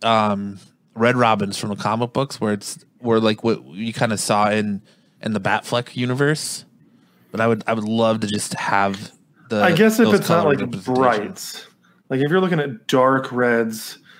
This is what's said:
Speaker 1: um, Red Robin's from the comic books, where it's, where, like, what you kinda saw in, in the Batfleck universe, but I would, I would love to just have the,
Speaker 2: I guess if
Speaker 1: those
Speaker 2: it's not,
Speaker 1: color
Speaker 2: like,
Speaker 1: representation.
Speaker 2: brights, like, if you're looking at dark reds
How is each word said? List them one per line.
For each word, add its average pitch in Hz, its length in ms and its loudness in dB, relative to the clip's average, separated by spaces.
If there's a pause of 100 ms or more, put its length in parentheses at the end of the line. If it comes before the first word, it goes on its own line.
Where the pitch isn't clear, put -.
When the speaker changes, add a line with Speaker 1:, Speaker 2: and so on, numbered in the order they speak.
Speaker 1:
um, 101 540 0 (360)
Red 120 220 2
Robin's 107 400 2
from 110 120 -6
the 101 60 -4
comic 117 380 -2
books, 135 280 -4
where 107 120 0
it's, - 300 -10 (160)
where, 113 200 2
like, 110 240 0
what 113 240 -2
you 107 260 -8
kinda 110 240 -2
saw 104 340 2
in, 104 300 -2 (400)
in 110 120 -4
the 104 80 -2
Batfleck 107 540 -2
universe, 131 680 -2 (680)
but 104 100 -4
I 113 60 2
would, 113 200 0
I 113 60 0
would 110 140 -4
love 110 340 0
to 107 60 -4
just 104 280 -6
have 98 560 -2 (380)
the, 107 140 0
Speaker 2:
I 180 80 4
guess 214 280 4
if 226 80 8
Speaker 1:
those 202 120 4
Speaker 2:
it's - 100 -6
not, 170 140 4
Speaker 1:
color 151 120 4
Speaker 2:
like, 135 40 -4
Speaker 1:
representation. 127 340 -6
Speaker 2:
brights, 120 720 -2 (420)
like, 131 120 -2
if 143 80 0
you're 185 120 2
looking 180 180 0
at 135 280 -6
dark 131 440 2
reds 117 680 0 (200)